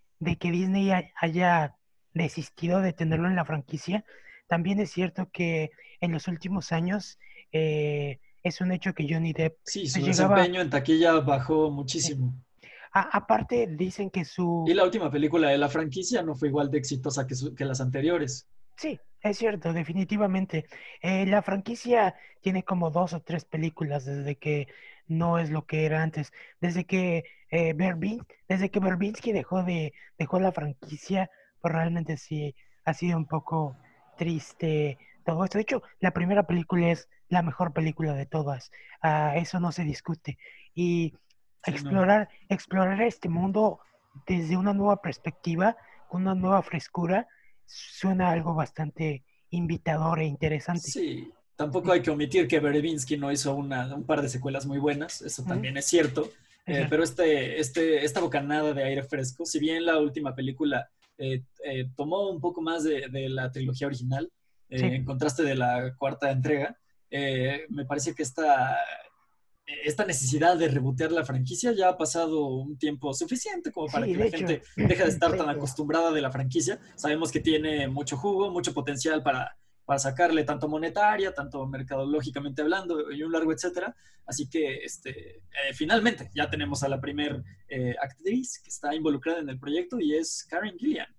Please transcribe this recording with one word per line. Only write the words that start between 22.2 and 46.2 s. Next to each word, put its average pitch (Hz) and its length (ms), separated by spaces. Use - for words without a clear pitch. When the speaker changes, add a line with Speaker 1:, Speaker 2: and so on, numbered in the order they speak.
Speaker 1:
tiene 185 220
como 170 280
dos 170 220
o 165 80
tres 165 240
películas 156 600
desde 143 300
que 147 320
no 170 300
es 156 120
lo 156 160
que 156 180
era 156 180
antes. 156 300
Desde 175 260
que, 180 380
eh, 160 240
Verbin-, 185 500
desde 190 220
que - 100
Verbinski 196 520
dejó 185 320
de, 165 280
dejó 175 220
la 190 140
franquicia, 151 760
pues, 165 140
realmente 165 420
sí 147 380
ha 160 100
sido 175 240
un 156 80
poco 156 500
triste 156 800
todo 170 180
esto. 202 140
De 220 40
hecho, 240 200
la 180 120
primera 196 340
película 170 440
es - 180
la 180 140
mejor 165 320
película 156 400
de 139 120
todas. 139 440
Ah, 151 340
eso 170 240
no 170 120
se 175 120
discute. - 540
Y 170 380
Speaker 2:
Sí, 175 80
no. 139 40
Speaker 1:
explorar, 190 520
explorar 190 540
este 233 260
mundo 190 520
desde 170 300
una 196 160
nueva 202 300
perspectiva, 175 720
con 185 140